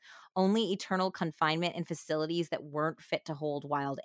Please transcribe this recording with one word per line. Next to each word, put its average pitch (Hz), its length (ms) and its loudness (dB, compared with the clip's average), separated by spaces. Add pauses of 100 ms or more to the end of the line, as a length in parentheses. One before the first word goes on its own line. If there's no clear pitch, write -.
(360)
only 190 360 4
eternal 190 380 0
confinement 165 680 0
in 175 80 -2
facilities 156 640 -2
that - 140 -2
weren't 151 360 -2
fit - 260 -4
to 160 80 -4
hold 143 340 -4
wild 139 360 -2